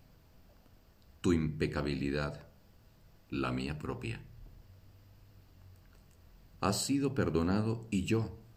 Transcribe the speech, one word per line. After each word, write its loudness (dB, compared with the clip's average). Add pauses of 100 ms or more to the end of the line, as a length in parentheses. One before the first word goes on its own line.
(1200)
Tu 4
impecabilidad, 0 (800)
la -2
mía -4
propia. -6 (2500)
Has 2
sido 2
perdonado 2
y 2
yo, 0 (180)